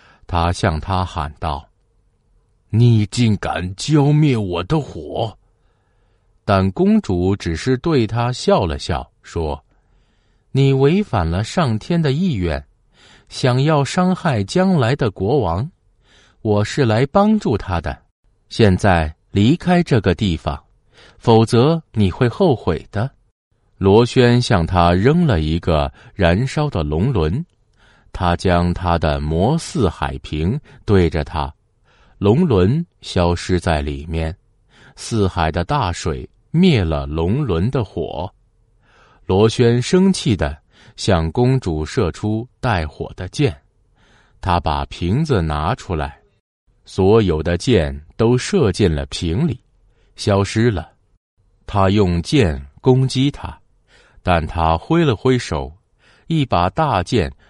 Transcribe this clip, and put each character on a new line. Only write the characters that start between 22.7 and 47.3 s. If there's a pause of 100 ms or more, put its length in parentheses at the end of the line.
的。” (680)
罗
轩
向
他
扔
了
一
个 (240)
燃
烧
的
龙
轮， (640)
他
将
他
的
魔
四
海
瓶 (240)
对
着
他， (640)
龙
轮 (180)
消
失
在
里
面， (600)
四
海
的
大
水 (220)
灭
了
龙
轮
的
火。 (960)
罗
轩
生
气
地 (380)
向
公
主
射
出 (120)
带
火
的
箭， (840)
他
把
瓶
子
拿
出
来， (640)
所
有